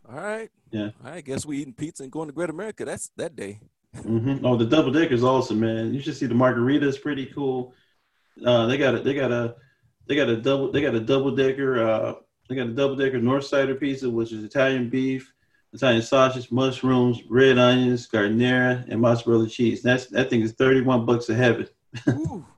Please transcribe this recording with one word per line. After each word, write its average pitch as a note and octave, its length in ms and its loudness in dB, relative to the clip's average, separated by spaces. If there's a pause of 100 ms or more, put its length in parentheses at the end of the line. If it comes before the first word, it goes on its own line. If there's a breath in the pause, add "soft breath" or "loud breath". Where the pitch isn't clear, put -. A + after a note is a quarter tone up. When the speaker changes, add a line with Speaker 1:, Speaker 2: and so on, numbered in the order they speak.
(100)
Speaker 1:
All C3 80 -14
right. G#3+ 300 -10 (220)
Speaker 2:
Yeah. G#2 180 -6 (140)
Speaker 1:
I D#3 180 -16
guess C3 240 -8
we D3 140 -8
eating C#3+ 140 -12
pizza D3 300 -12
and C3 80 -16
going D#3 160 -10
to C#3+ 60 -16
Great E3 160 -6
America. F3 340 -12
That's - 340 -10
that D3 180 -8
day. G#2 240 -12 (380)
Speaker 2:
Mm-hmm. A2+ 480 -4
Oh, B2 100 2
the A2+ 100 2
double C3+ 260 2
decker D#3 220 0
is A#2+ 100 0
awesome, B2 380 0
man. A2+ 320 -2
You C3+ 80 -6
should C#3+ 140 -8
see C#3+ 100 -6
the A#2 100 -2
margarita B2+ 520 2
is C3 100 -2
pretty C3+ 300 -8
cool. B2+ 460 -6 (720 soft breath)
Uh, A#2+ 220 4
they C3 100 0
got C3 180 2
a, A2 40 -4
they B2+ 160 0
got C3 160 -2
a, A#2+ 240 -4 (520 soft breath)
they C#3 80 -2
got C#3 140 2
a A#2 80 2
double, C3+ 340 0
they C#3 100 0
got C3 140 0
a A2+ 40 0
double C3+ 360 0
decker. C3 480 0
Uh, A2+ 300 0 (340)
they C3 80 -8
got B2+ 120 -4
a A#2 60 -6
double C#3 220 -2
decker C3 240 -2
North C3 260 0
Sider C3+ 300 0
pizza, C3+ 340 -4
which A2+ 220 -4
is G#2+ 120 -10
Italian C3 460 0
beef, C3 440 -4 (400)
Italian A#2+ 300 2
sausage, B2+ 480 2
mushrooms, B2 760 2
red B2+ 280 6
onions, B2 500 4
giardiniera, B2 840 2
and G#2+ 120 -2
mozzarella A#2 480 4
cheese. A2 320 0
That's, B2 260 2
that B2 220 0
thing A#2+ 120 2
is A2 120 -2
thirty-one C3 520 4
bucks A#2 240 0
a B2+ 60 0
heaven. B2 320 2 (200)
<laughs> - 220 -6
Speaker 1:
Ooh. G3+ 360 -4 (120)